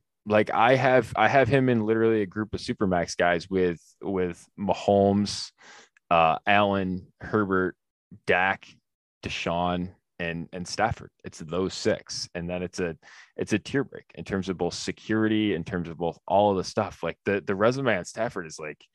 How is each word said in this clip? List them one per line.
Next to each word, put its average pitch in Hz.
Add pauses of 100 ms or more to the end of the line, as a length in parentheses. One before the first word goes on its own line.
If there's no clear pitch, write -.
(260)
like, 104
I 113
have, 127
I 107
have 131
him 131
in 117
literally 113
a 98
group 104
of 95
Supermax 90
guys 87
with, 90 (200)
with 92 (160)
Mahomes, 101 (600)
uh, 82
Allen, 98 (120)
Herbert, 95 (500)
Dak, 95 (560)
Deshaun, 87 (280)
and, 85
and 87
Stafford. - (140)
It's -
those 87
six. -
And 87
then 90
it's 87
a, 85 (400)
it's -
a 107
tier -
break -
in 87
terms 95
of 92
both 85
security, 107
in 82
terms 85
of 80
both 82
all 101
of 98
the 87
stuff. -
Like, 82
the, 98
the 101
resume 117
on 87
Stafford 113
is, 78
like, 76 (120)